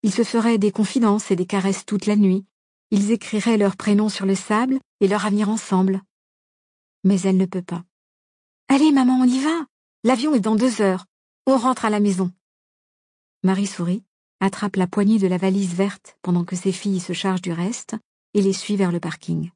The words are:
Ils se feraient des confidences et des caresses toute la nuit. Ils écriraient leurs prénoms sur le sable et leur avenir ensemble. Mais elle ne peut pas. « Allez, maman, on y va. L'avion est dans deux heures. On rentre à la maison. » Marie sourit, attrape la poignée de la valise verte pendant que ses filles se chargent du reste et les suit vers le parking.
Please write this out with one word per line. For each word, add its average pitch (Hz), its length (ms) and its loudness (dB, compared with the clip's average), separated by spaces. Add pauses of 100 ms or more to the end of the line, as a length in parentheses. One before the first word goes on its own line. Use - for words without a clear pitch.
Ils 208 100 0
se 233 100 0
feraient 233 340 2
des 202 140 2
confidences 214 600 0
et 190 40 2
des 180 100 -2
caresses 196 400 -2
toute 208 200 -4
la 214 100 2
nuit. 190 300 2 (460)
Ils 202 200 2
écriraient 214 460 -2
leurs 202 180 2
prénoms 214 340 2
sur 196 160 -6
le 190 100 2
sable 247 440 -2 (220)
et 196 60 4
leur 196 180 0
avenir 208 240 0
ensemble. 190 520 0 (1000)
Mais 190 180 4
elle 190 160 2
ne 185 100 2
peut 180 160 -8
pas. « 175 200 -10 (840)
Allez, 277 240 4
maman, 254 280 4
on 254 60 4
y 254 140 4
va. 311 260 -2 (380)
L'avion 262 320 0
est 233 40 2
dans 214 160 0
deux 226 260 0
heures. 185 240 0 (400)
On 269 120 4
rentre 247 280 0
à 214 40 2
la 208 100 0
maison. » 190 320 0 (1120)
Marie 190 240 0
sourit, 180 360 -6 (360)
attrape 196 360 -4
la 185 120 0
poignée 208 300 2
de 196 100 0
la 185 100 0
valise 190 360 0
verte 196 480 -6
pendant 175 240 0
que 180 100 -8
ses 185 160 -4
filles 185 280 -6
se 180 140 -10
chargent 185 280 -4
du 185 100 -6
reste 180 440 -8 (380)
et 202 80 2
les 190 120 2
suit 208 220 -4
vers 190 160 0
le 170 80 -2
parking. 165 560 -6